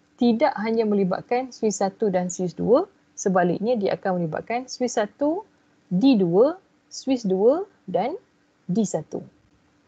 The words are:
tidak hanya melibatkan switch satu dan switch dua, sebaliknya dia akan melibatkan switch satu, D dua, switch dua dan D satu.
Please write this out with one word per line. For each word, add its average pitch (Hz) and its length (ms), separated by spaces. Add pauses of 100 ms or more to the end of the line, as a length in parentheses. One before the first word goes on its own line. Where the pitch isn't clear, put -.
(200)
tidak 240 400
hanya 226 240
melibatkan 208 640
switch 220 320
satu 196 320
dan 180 160
switch 180 320
dua, 226 240 (320)
sebaliknya 185 600
dia 196 200
akan 185 240
melibatkan 226 480
switch 247 320
satu, 294 480 (400)
D 220 320
dua, 202 400 (320)
switch 254 320
dua 214 400 (240)
dan 214 320 (480)
D 196 160
satu. - 400 (640)